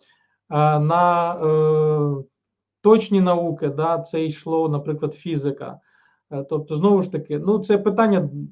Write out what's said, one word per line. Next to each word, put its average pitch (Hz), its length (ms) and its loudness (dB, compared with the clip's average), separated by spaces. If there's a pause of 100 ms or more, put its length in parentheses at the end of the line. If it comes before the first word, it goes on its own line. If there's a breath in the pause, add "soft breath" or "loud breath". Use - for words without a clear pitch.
(500)
А 151 300 2
на, 170 540 2
е, 156 880 0 (580)
точні 214 400 4
науки, 170 480 0
да, 165 300 -2
це 160 260 -4
йшло, 160 440 -2
наприклад, 147 440 -4
фізика. 139 640 -6 (520)
Е, 139 180 -8
тобто, 156 260 -6
знову 196 260 4
ж - 100 -6
таки, 147 280 -6
ну, 196 200 0
це 202 180 2
питання, 202 520 0 (220)